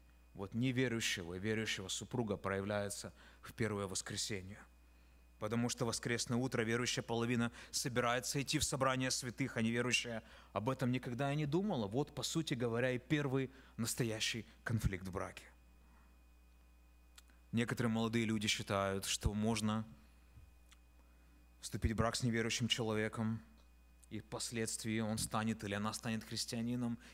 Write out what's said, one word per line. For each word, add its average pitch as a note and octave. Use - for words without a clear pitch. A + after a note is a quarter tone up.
вот G2
неверующего A#2
и F#2
верующего G#2+
супруга G#2+
проявляется G2
в -
первое G2+
воскресенье. F#2+
Потому A#2
что -
в A#2+
воскресное A#2
утро B2
верующая A#2
половина A#2
собирается B2
идти D3
в -
собрание C3
святых, B2
а A#2
неверующая A#2
об G#2
этом C3
никогда B2+
и -
не D3+
думала. D#3+
Вот, C3
по B2+
сути -
говоря, A#2+
и B2+
первый C3+
настоящий A2+
конфликт G2
в F#2
браке. F#2
Некоторые A#2
молодые A2+
люди G#2+
считают, G2
что -
можно A2
вступить -
в A2
брак A2+
с -
неверующим A2+
человеком, A2
и G#2+
впоследствии A2+
он A2
станет A2
или G2
она G#2
станет A2
христианином A#2